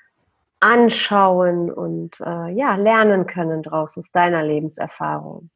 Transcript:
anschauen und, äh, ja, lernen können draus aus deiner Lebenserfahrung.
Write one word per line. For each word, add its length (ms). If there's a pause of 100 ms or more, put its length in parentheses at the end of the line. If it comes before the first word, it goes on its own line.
(600)
anschauen 1080
und, 500
äh, 320
ja, 240
lernen 500
können 360
draus 360
aus 140
deiner 320
Lebenserfahrung. 1120